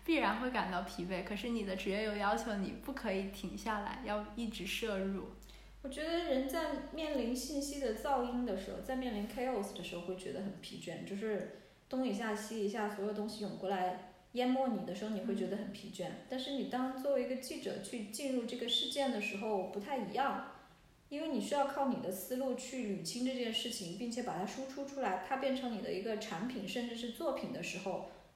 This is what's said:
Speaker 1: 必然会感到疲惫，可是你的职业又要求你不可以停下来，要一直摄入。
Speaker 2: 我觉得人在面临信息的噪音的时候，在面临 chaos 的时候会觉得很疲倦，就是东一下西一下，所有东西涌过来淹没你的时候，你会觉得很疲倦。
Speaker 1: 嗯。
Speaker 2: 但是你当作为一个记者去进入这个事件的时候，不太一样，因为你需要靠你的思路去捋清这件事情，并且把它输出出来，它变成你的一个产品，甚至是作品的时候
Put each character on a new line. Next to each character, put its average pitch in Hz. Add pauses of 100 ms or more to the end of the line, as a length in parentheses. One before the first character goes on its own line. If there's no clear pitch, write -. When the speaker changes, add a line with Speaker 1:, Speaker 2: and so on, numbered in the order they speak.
Speaker 1:
必 320
然 220
会 247
感 202
到 180
疲 180
惫， 190
可 208
是 240
你 226
的 190
职 196
业 208
又 208
要 208
求 226
你 190 (100)
不 277
可 226
以 196
停 -
下 214
来， -
要 208 (140)
一 233
直 -
摄 208
入。 196 (500)
Speaker 2:
我 269
觉 294
得 339
人 269
在 330 (260)
面 302
临 240
信 277
息 285
的 220
噪 269
音 247
的 196
时 196
候， -
在 254
面 247
临 208
chaos 247
的 175
时 175
候 175
会 185
觉 -
得 190
很 -
疲 -
倦， 170
就 196
是 214 (260)
东 262
一 208
下 214
西 214
一 202
下， 208
所 196
有 208
东 208
西 -
涌 180
过 190
来 180 (240)
淹 247
没 262
你 196
的 180
时 214
候， 214
你 202
会 202
觉 180
得 202
很 220
疲 -
倦。 180
Speaker 1:
嗯。 165 (160)
Speaker 2:
但 262
是 277
你 240
当 262
作 277
为 247
一 -
个 262
记 269
者 -
去 208
进 262
入 233
这 247
个 240
事 302
件 269
的 214
时 196
候， 208
不 202
太 277
一 202
样， 254 (560)
因 285
为 320
你 247
需 214
要 277
靠 277
你 202
的 160
思 254
路 254
去 214
捋 160
清 240
这 254
件 233
事 233
情， 185
并 240
且 233
把 160
它 196
输 262
出 277
出 277
来， 190
它 262
变 262
成 247
你 196
的 -
一 185
个 214
产 196
品， 202
甚 240
至 233
是 233
作 320
品 -
的 165
时 175
候 - (260)